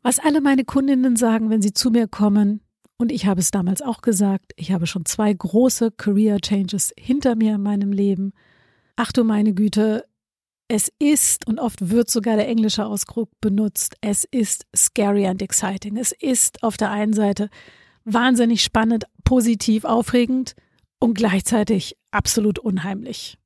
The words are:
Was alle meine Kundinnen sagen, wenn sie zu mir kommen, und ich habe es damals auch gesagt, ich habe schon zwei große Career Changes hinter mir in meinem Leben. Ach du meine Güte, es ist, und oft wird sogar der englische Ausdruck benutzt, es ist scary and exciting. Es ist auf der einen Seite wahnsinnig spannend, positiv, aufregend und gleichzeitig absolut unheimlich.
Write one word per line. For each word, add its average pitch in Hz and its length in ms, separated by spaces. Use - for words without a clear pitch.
Was 247 180
alle 302 220
meine 269 240
Kundinnen 269 520
sagen, 220 340
wenn 220 100
sie 202 140
zu - 160
mir 226 180
kommen, 208 540
und 240 160
ich 185 140
habe 190 140
es 165 100
damals 185 320
auch 247 180
gesagt, 196 560
ich 175 160
habe 170 140
schon 170 180
zwei 214 300
große 226 560
Career 208 500
Changes 196 580
hinter 262 380
mir 214 200
in 202 60
meinem 202 300
Leben. 196 400
Ach 233 160
du 247 100
meine 214 300
Güte, 214 540
es 214 280
ist, - 480
und 226 120
oft 208 300
wird 226 220
sogar 220 260
der 208 100
englische 214 380
Ausdruck 214 460
benutzt, 208 600
es 208 220
ist - 420
scary 202 500
and 185 140
exciting. 202 560
Es 254 160
ist - 500
auf 220 140
der 202 140
einen 214 240
Seite 202 340
wahnsinnig 233 580
spannend, 226 440
positiv, 226 640
aufregend 247 680
und 226 160
gleichzeitig 208 840
absolut 208 480
unheimlich. 202 880